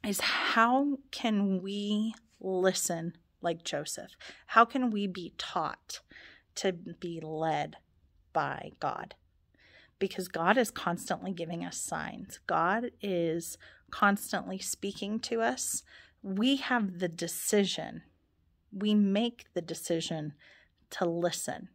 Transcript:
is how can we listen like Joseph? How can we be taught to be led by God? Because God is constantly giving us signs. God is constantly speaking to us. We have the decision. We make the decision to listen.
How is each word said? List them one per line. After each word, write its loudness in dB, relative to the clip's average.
is 0
how 4
can 2
we -2
listen 2
like 0
Joseph? -6
How 8
can 0
we 0
be -8
taught -6
to 2
be -8
led -2
by -2
God? -4
Because -2
God 4
is 2
constantly -4
giving -6
us -8
signs. -8
God 2
is -2
constantly 2
speaking -4
to -2
us. -2
We 2
have 0
the 0
decision. 0
We 2
make 4
the 0
decision -2
to -2
listen. -2